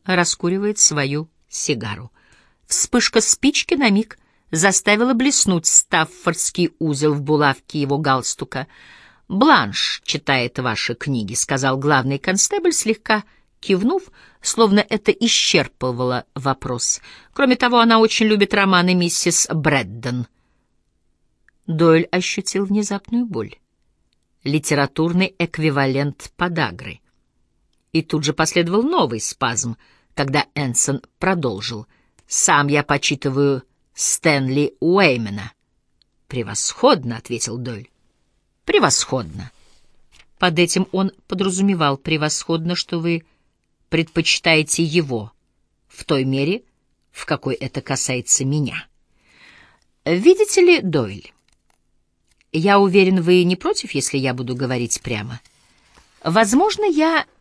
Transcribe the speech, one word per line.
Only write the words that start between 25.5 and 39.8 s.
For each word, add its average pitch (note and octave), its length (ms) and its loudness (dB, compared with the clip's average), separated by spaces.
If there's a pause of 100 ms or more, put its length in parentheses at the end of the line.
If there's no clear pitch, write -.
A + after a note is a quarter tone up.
подагры. D#3+ 640 -6 (920)
И D#3+ 100 0
тут D#3+ 220 -4
же D3 80 -2
последовал F3 500 0
новый A#3+ 380 0
спазм, A#2 560 -4 (380)
когда C#3 400 -2
Энсон C#3 480 -4 (160)
продолжил. A#2+ 680 -4 (400)
"Сам C#3+ 420 2
я D3 140 2
почитываю C#3 800 -2 (320)
Стэнли C#3 840 0
Уэймена". E3 720 0 (720)
"Превосходно", — A#2+ 920 -2
ответил A#2 400 -8
Дойль. A#2+ 320 -12 (760)
"Превосходно". C3+ 840 -2 (880)